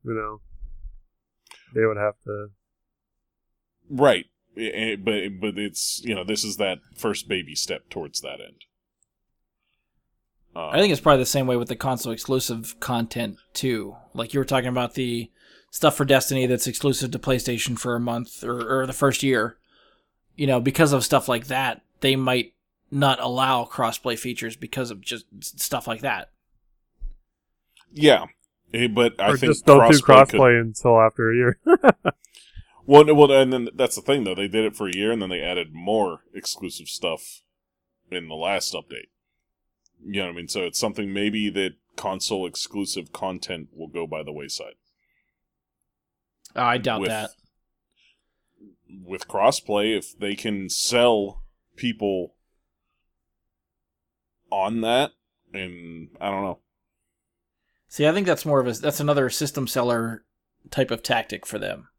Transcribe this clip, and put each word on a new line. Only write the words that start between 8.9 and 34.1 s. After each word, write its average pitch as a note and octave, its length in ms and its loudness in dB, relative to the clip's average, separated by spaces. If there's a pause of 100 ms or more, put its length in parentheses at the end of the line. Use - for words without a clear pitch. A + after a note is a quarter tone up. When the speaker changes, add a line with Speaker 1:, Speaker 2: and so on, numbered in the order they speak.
Speaker 2:
Um, D#2+ 160 -8
Speaker 3:
I D3 80 -2
think G3+ 120 2
it's C#3+ 100 -2
probably C#3 220 4
the - 20 -2
same C3 220 -2
way B2+ 80 0
with A#2+ 140 -4
the A#2+ 60 -6
console B2 360 -6
exclusive B2 680 -6
content, A#2 580 -6 (160)
too. A2 420 -4 (180)
Like, A#2 220 -8
you C#3 40 0
were C3 60 -2
talking B2+ 240 -2
about B2 240 -4
the A#2+ 380 -6 (400)
stuff - 240 2
for C#3+ 100 0
Destiny C3 400 2
that's B2 220 -2
exclusive B2+ 420 -2
to B2 80 -8
PlayStation A#2+ 640 -4
for A#2+ 160 -4
a A#2+ 40 -4
month A#2+ 440 -6
or, A#2+ 380 -4
or C3 40 -2
the C3 80 -8
first C#3 300 0
year. A#2+ 340 0 (800)
You C#3+ 100 -4
know, C3 140 2
because C#3 340 2
of B2+ 100 2
stuff C3+ 240 0
like A#2+ 200 -4
that, C#3 340 -4 (200)
they C3+ 140 2
might B2+ 380 -2 (380)
not C#3 280 0
allow B2+ 460 -2
crossplay A2+ 540 -4
features A#2 360 -10
because A#2+ 360 -10
of G2 100 -16
just A2+ 240 -12 (160)
s-, - 160 -14
stuff - 300 -6
like A2+ 140 -8
that. A#2 280 -6 (1600)
Speaker 2:
Yeah. C#3+ 340 6 (460)
Eh, A#2+ 160 0
but A#2 320 0
I G#2 120 2
Speaker 1:
Or C#3 60 2
Speaker 2:
think C#3 160 2
Speaker 1:
just - 120 -2
don't C3+ 260 10
do D3 60 8
Speaker 2:
crossplay C3+ 320 10
could - 100 2
Speaker 1:
crossplay A#2+ 220 8
until A2+ 380 4
after A2+ 320 2
a A#2 40 0
year. A#2+ 300 2
<laughs> - 480 6 (720)
Speaker 2:
Well, D3 200 12
no, D3+ 80 6
well, C#3+ 180 8
and C3+ 220 6
then A#2+ 220 -2
that's A#2+ 200 0
the G2 60 -10
thing, C#3 240 0